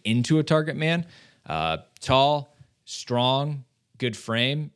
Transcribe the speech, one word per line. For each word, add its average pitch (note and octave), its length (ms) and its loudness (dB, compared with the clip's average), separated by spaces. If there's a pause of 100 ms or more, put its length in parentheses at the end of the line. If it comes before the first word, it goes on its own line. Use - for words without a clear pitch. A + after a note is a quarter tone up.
into A#2+ 340 2
a D3+ 60 2
target D#3 320 0
man. E3 280 -2 (400)
Uh, D#2+ 340 -2 (220)
tall, C#3 560 2 (280)
strong, C3 800 0 (340)
good A#2+ 180 -4
frame. C3+ 600 -2